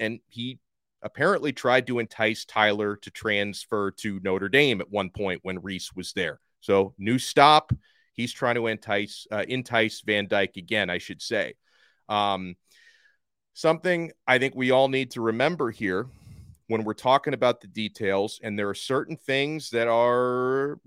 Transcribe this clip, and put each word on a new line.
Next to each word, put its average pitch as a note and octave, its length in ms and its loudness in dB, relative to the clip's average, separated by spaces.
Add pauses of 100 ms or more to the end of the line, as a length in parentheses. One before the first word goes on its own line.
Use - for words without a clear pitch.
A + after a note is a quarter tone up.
and A2+ 260 -4
he B2 320 -10 (440)
apparently D3 500 0
tried B2+ 340 2
to A#2+ 140 -2
entice A2 440 -2
Tyler G#2 520 2
to - 160 -20
transfer G2+ 800 -2
to G2+ 320 -6
Notre F#2+ 240 0
Dame B2+ 320 4
at - 100 -8
one G2 200 -2
point F#2+ 340 -4
when F#2 180 -8
Rees F#2 320 -10
was F#2 180 -10
there. E2 280 -4 (180)
So G2 400 2
new A2+ 220 -2
stop. D3+ 520 6 (420)
He's A#2+ 180 -6
trying A#2+ 240 -2
to A#2 100 -2
entice, G#2 640 -4
uh, G#2 160 -4
entice A#2+ 580 0
Van G#2 220 0
Dyke G2 300 -2
again, F#2+ 340 -2
I F2+ 80 -2
should F2 240 -12
say. F#2+ 320 -2 (540)
Um, G2 480 -2 (1000)
something E3+ 560 0 (160)
I B2+ 120 4
think C3 180 0
we B2+ 160 2
all C3+ 160 6
need C3+ 240 -2
to B2 80 -8
remember B2 500 0
here G#2+ 380 -2 (600)
when A2 160 -2
we're G#2+ 100 -4
talking C#3 400 2
about A#2+ 260 0
the - 60 -20
details, G2+ 760 -2
and G#2 160 -6
there G2+ 100 -2
are G2 60 -4
certain C#3 420 -4
things C#3+ 540 -2
that A#2 180 0
are B2 1000 2